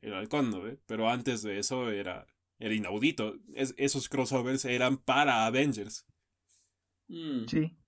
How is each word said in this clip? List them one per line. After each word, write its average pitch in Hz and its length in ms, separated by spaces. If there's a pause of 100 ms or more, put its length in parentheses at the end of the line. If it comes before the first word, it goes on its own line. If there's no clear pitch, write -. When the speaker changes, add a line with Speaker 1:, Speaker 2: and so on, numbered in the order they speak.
Speaker 1:
el 107 120
halcón, 110 380
¿no 95 100
ve? 117 240
Pero 110 240
antes 120 320
de 104 160
eso 123 320
era, 101 380 (320)
era 110 160
inaudito. 107 640 (160)
Es-, 131 220
esos 135 320
crossovers 131 560
eran 127 320
para 131 500
Avengers. 113 580 (1000)
Speaker 2:
Mm, 151 400
Speaker 3:
Sí. 156 280 (120)